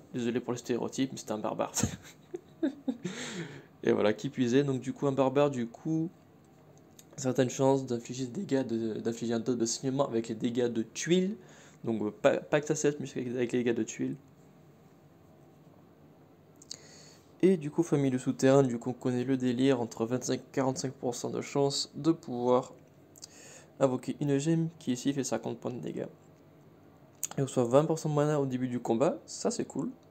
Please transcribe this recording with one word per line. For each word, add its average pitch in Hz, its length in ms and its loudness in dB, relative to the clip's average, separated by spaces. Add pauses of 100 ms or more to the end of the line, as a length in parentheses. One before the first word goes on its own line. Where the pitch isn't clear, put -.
(140)
désolé 120 260 -2
pour 120 140 -4
le - 20 -4
stéréotype, 120 560 -4
mais - 60 -12
c'est - 120 -10
un 107 60 -2
barbare. 110 400 -4
<laughs> - 60 0 (2000)
Et 117 100 2
voilà, 104 200 2
qui - 160 -6
puisait. 131 340 2
Donc, 131 200 -2
du 131 100 -4
coup, - 140 -4
un 135 60 2
barbare, 135 380 4
du 123 160 -2
coup, 160 440 -4 (1040)
certaines 127 320 2
chances 135 380 2
d'infliger 123 400 -4
des 123 160 -8
dégâts 131 240 0
de, 113 340 -2
d'infliger 117 320 -2
un 117 80 0
dot 123 160 0
de 113 80 0
saignement 135 420 0
avec 113 220 -2
les 113 60 -6
dégâts 120 320 0
de 113 160 -2
tuiles. 185 560 0 (460)
Donc, 113 180 -2
euh, 104 80 -2
pas, 127 260 4
pas - 240 0
que 147 60 -4
ça 156 80 0
cesse, 147 260 2
mais 131 160 -8
avec 123 360 -2
les 123 120 2
dégâts 120 100 2
de 110 80 0
tuiles. 131 340 -4 (3250)
Et 185 160 6
du 147 140 -6
coup, 160 120 0
famille 143 280 0
de 127 80 0
souterrain, 135 440 6
du 120 160 0
coup, 127 120 -6
on - 20 -2
connaît 123 320 -2
le 131 140 0
délire 127 420 4
entre 113 240 -4
vingt-cinq 123 360 -2
et - 120 -20
quarante-cinq 131 400 -2
pour 127 220 -6
cent - 160 -6
de 120 100 -4
chance 139 540 0
de 147 180 2
pouvoir 123 640 2 (1040)
invoquer 131 420 0
une 143 160 2
gemme 165 320 2 (100)
qui - 140 -4
ici 135 220 0
fait 135 100 -2
cinquante 120 320 -4
points 123 160 -6
de 123 80 -8
dégâts. - 280 -8 (1300)
Et - 20 0
on 135 40 0
reçoit 127 200 0
vingt 135 220 6
pour 160 120 0
cent 160 120 -2
de 151 40 0
mana 147 240 2
au 139 60 2
début 127 240 -2
du 123 120 -2
combat, 123 440 2
ça - 260 -4
c'est - 140 -4
cool. - 260 -6 (200)